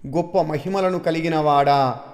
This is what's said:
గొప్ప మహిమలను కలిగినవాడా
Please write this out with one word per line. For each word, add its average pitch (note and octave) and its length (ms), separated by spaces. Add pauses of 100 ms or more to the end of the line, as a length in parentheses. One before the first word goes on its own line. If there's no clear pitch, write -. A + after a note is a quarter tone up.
గొప్ప E3 340
మహిమలను F3+ 580
కలిగినవాడా D3 1000 (160)